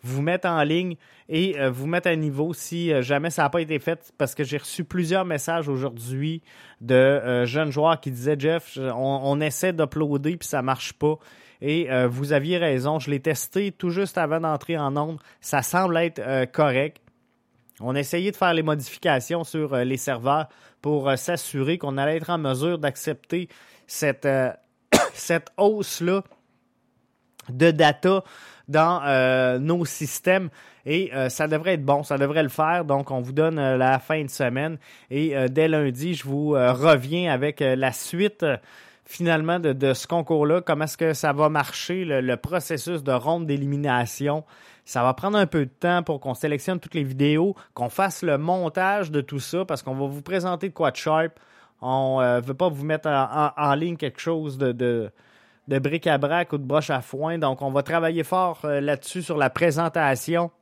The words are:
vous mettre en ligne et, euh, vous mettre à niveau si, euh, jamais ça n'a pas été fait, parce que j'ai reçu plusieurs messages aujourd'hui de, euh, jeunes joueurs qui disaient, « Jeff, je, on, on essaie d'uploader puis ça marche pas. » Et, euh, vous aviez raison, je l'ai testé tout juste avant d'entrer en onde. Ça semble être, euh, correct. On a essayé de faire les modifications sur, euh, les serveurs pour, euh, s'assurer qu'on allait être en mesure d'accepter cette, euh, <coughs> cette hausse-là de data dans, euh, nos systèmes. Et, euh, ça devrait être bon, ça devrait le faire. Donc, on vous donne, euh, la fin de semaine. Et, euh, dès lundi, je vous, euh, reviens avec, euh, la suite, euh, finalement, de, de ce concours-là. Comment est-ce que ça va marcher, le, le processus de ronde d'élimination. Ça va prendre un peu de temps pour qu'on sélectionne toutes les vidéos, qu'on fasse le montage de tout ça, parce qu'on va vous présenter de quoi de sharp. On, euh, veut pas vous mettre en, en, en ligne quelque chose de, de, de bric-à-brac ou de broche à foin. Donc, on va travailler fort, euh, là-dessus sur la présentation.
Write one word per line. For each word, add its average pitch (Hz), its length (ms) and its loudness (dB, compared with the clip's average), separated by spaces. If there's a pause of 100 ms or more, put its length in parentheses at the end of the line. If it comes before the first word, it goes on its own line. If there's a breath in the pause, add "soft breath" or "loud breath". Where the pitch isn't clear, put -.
vous 131 180 -4
mettre 180 260 0
en 160 140 2
ligne 165 340 0 (320 soft breath)
et, 165 300 0
euh, 135 120 2
vous 131 160 -6
mettre 175 220 0
à 165 80 2
niveau 151 360 -2
si, 170 400 -4
euh, 135 100 4
jamais 143 280 0
ça 160 120 0
n'a 143 80 2
pas 175 100 0
été 156 180 -2
fait, - 400 -6
parce 139 160 -2
que 151 100 -2
j'ai 135 140 -6
reçu - 260 -8
plusieurs 180 400 0
messages 165 440 -2
aujourd'hui 131 760 -4 (380 loud breath)
de, 120 140 0
euh, 127 520 6
jeunes 147 240 -2
joueurs 156 300 2
qui 143 100 -6
disaient, « 131 280 -2
Jeff, 156 360 -2
je, 135 80 -8
on, 131 420 -2
on 143 160 2
essaie 151 320 0
d'uploader 151 640 0
puis - 120 -12
ça 143 120 -2
marche 131 320 -2
pas. » 151 260 -2 (420 loud breath)
Et, 151 320 -2
euh, 127 160 4
vous 139 240 -2
aviez 156 260 2
raison, 151 400 0
je 143 120 -6
l'ai 143 100 0
testé 190 500 -2
tout 180 200 -4
juste 185 280 -2
avant 160 220 0
d'entrer 160 360 -2
en 143 200 -2
onde. 151 240 -4 (200 soft breath)
Ça 139 220 -2
semble 175 340 0
être, 165 220 0
euh, 131 260 0
correct. 135 560 0 (800)
On 123 140 -4
a 143 60 0
essayé 175 320 -2
de - 40 -12
faire 180 160 2
les 160 120 2
modifications 151 800 -2
sur, 151 280 -4
euh, 123 120 0
les 131 120 -2
serveurs 139 520 0 (320 soft breath)
pour, 147 280 0
euh, 135 60 4
s'assurer 151 640 -2
qu'on 139 200 -6
allait 151 180 0
être 160 140 -6
en 170 80 0
mesure 147 400 -2
d'accepter 156 680 -6 (380 loud breath)
cette, 143 400 -2
euh, 135 240 2 (400)
<coughs> - 240 4
cette - 420 -2
hausse-là 196 680 0 (1200)
de 139 220 6
data 165 540 4 (420 loud breath)
dans, 160 380 2
euh, 131 540 4
nos 165 260 0
systèmes. 180 680 -2 (340 loud breath)
Et, 160 300 -2
euh, 131 140 0
ça 151 180 -2
devrait 156 280 0
être 147 100 -4
bon, 143 180 2
ça 143 160 -2
devrait 143 240 2
le 143 60 0
faire. 165 360 0
Donc, 139 280 -2
on 127 80 -2
vous 123 120 -8
donne, 156 280 2
euh, 131 160 2
la 127 240 4
fin 156 240 -2
de 135 60 -8
semaine. 143 480 -2 (320 loud breath)
Et, 143 260 0
euh, 131 100 2
dès 156 220 4
lundi, 147 460 0
je 139 100 -10
vous, 143 320 0
euh, 127 160 6
reviens 147 600 4
avec, 143 300 0
euh, 131 140 4
la 131 160 0
suite, 196 500 -2
euh, 143 140 2 (480 loud breath)
finalement, 170 540 0
de, 160 140 0
de 135 220 2
ce - 120 -8
concours-là. 160 540 2
Comment 156 240 -2
est-ce 151 120 -8
que 160 160 0
ça 147 200 0
va 151 160 4
marcher, 156 560 -2
le, 143 160 0
le 127 160 0
processus 160 680 -4
de 135 100 0
ronde 156 340 0
d'élimination. 143 960 -2 (400 loud breath)
Ça - 180 -2
va 127 100 4
prendre 202 240 -2
un 196 100 6
peu 147 200 0
de 123 40 -10
temps 175 320 0
pour 151 180 -4
qu'on 131 140 -6
sélectionne 156 460 -2
toutes - 140 -20
les 156 100 0
vidéos, 147 500 2 (200 loud breath)
qu'on 123 140 -4
fasse 190 340 -2
le 151 160 0
montage 185 720 0
de 147 100 0
tout 135 200 -6
ça, 175 240 -4
parce 160 180 -6
qu'on 131 120 -8
va 135 120 -4
vous 143 160 -8
présenter 180 460 -4
de 160 60 -10
quoi 147 180 0
de - 40 -12
sharp. 160 420 0 (420 soft breath)
On, 131 400 0
euh, 123 200 4
veut 131 140 -6
pas 180 140 2
vous 143 160 -4
mettre 156 240 -2
en, 139 480 2
en, 147 140 2
en 139 40 6
ligne 165 220 -2
quelque - 240 -6
chose 156 360 -4
de, 131 160 0
de, 120 380 0 (580 soft breath)
de 135 100 0
bric-à-brac 151 760 0
ou 151 60 -2
de 139 60 -6
broche 147 260 0
à 135 100 0
foin. 156 380 -6
Donc, 135 220 0
on 139 100 -4
va 139 120 0
travailler 165 420 0
fort, 185 400 0
euh, 143 160 0
là-dessus 143 420 -4
sur 156 140 -4
la 139 140 4
présentation. 165 1000 0 (120)